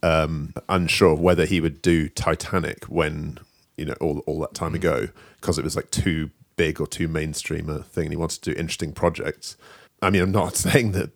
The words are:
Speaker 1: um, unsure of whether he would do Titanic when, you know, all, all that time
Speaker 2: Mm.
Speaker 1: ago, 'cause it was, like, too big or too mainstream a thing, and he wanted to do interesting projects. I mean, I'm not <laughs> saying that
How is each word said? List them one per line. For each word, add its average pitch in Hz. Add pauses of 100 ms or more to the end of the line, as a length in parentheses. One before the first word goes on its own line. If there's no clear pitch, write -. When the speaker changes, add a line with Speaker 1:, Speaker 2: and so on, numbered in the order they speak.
Speaker 1:
um, 80 (160)
unsure 90
of 78
whether 87
he 92
would 80
do 80
Titanic -
when, 78 (400)
you -
know, 65
all, 76
all 73
that -
time 82
Speaker 2:
Mm. -
Speaker 1:
ago, 76 (320)
'cause 85
it -
was, 78
like, -
too 78 (280)
big 80
or 73
too 82
mainstream 78
a 71
thing, -
and 78
he 78
wanted 82
to 76
do -
interesting 82
projects. - (460)
I 98
mean, 98
I'm 92
not 95
<laughs> -
saying 117
that 92